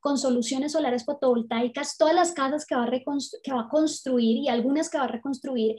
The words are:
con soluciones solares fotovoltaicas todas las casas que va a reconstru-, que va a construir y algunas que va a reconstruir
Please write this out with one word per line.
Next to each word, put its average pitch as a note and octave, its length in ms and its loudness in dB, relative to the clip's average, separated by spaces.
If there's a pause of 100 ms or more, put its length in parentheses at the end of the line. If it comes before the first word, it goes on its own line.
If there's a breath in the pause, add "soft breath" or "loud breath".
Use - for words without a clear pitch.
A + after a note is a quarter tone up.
con C#4+ 160 0
soluciones C4 540 0
solares B3+ 340 0
fotovoltaicas A#3+ 920 0
todas D#4+ 200 4
las F4 160 2
casas C#4+ 340 -2
que - 80 -4
va A#3+ 120 0
a A#3 40 -2
reconstru-, C4 540 -4
que C4+ 100 -6
va B3 80 0
a A#3 80 -8
construir C4 680 2
y C#4 120 -2
algunas C4+ 400 0
que D#4+ 80 -4
va C#4 60 0
a A#3 60 -2
reconstruir A#3+ 680 -4